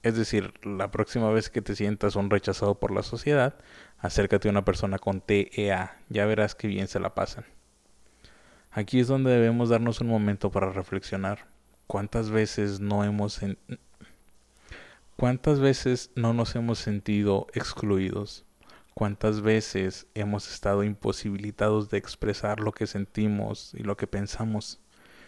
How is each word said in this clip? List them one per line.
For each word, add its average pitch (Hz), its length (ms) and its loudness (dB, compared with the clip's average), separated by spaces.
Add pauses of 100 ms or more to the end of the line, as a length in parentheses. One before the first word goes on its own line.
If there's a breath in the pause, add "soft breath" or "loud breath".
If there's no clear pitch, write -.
Es 117 120 2
decir, 104 380 0 (100)
la 101 280 -4
próxima 110 400 0
vez 107 180 2
que 120 120 -2
te 101 140 -4
sientas 101 400 0
un 101 140 0
rechazado 101 500 2
por 107 120 -2
la 101 120 0
sociedad, 139 520 0 (420 loud breath)
acércate 101 500 2
a 104 40 4
una 101 120 4
persona 98 360 0
con 98 220 -2
T 101 280 2 (120)
E 101 120 2
A. 95 240 -4 (120)
Ya 104 160 2
verás 107 300 2
qué - 120 -4
bien 98 200 -2
se - 120 -4
la 92 160 -4
pasan. - 300 -4 (1300 soft breath)
Aquí 107 280 0
es 123 80 4
donde 135 240 4
debemos 117 380 4
darnos 117 320 2
un 120 60 0
momento 104 440 2
para 95 200 0
reflexionar. 95 760 -4 (400)
¿Cuántas 107 420 -2
veces 104 500 0
no 104 240 0
hemos 104 380 0
en-, 98 160 -4 (1600 loud breath)
cuántas 131 440 2
veces 131 560 2
no 117 180 2
nos 117 220 0
hemos 117 220 0
sentido 104 760 0
excluidos? 101 880 -2 (500 loud breath)
¿Cuántas 107 480 0
veces 104 640 0 (100)
hemos 101 360 -4
estado 101 320 0
imposibilitados 104 1040 -2
de 101 80 0
expresar 104 640 -4
lo 107 120 -2
que - 160 -4
sentimos 104 880 -4
y 113 80 -10
lo 101 120 -2
que - 120 -6
pensamos? 104 720 -6 (480 loud breath)